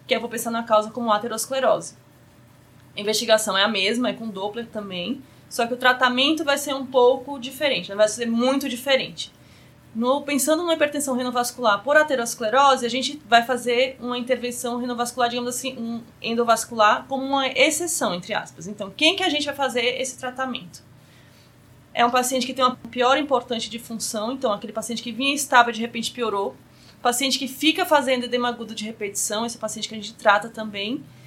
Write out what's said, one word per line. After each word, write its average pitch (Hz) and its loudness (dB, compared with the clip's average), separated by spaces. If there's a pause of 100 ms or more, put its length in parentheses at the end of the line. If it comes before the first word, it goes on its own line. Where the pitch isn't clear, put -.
que 226 2
eu 214 -2
vou 233 -8
pensar 226 -4
na 233 -2
causa 214 4
como 233 0
aterosclerose. 220 0 (1040)
A 196 -8
investigação 220 2
é 196 4
a 208 4
mesma, 220 2
é 202 -2
com 226 -8
Doppler 208 -6
também, 190 -8 (260)
só - -2
que 240 -4
o - -6
tratamento 254 4
vai 277 2
ser 285 -4
um 269 -6
pouco 262 4
diferente, 254 -2
né? 202 -8
Vai 214 4
ser 233 -6
muito 262 2
diferente. 240 -2 (640)
No, 254 0
pensando 285 2
numa 339 0
hipertensão 294 0
renovascular 240 0
por 285 4
aterosclerose, 254 2
a - -2
gente 262 -4
vai 233 8
fazer 247 0
uma 247 -6
intervenção 240 -4
renovascular, 240 -2
digamos 247 -4
assim, 262 -6
um 233 -8 (220)
endovascular, 226 2
como 269 -4
uma 269 0
exceção, 302 2
entre 180 -8
aspas. 165 -6
Então, 202 -10
quem 320 4
que 381 -4
a 370 2
gente 294 -2
vai 285 -6
fazer 247 -2
esse 254 -6
tratamento? 247 -8 (1120)
É 240 4
um 247 2
paciente 254 0
que 254 -8
tem 254 2
uma 247 2 (140)
piora 254 2
importante 247 -2
de 226 -12
função, 226 -6
então 262 -2
aquele 208 -4
paciente 233 -6
que 240 -10
vinha 269 0
estável 247 4
de 220 -6
repente 226 -6
piorou, 214 -4 (460)
paciente 247 0
que 269 -6
fica 311 0
fazendo 262 4
edema 240 0
agudo 226 -8
de 214 -8
repetição, 214 -4
esse 233 -8
paciente 214 -8
que 220 -12
a 220 -10
gente 208 -12
trata 214 2
também, 214 -6 (220)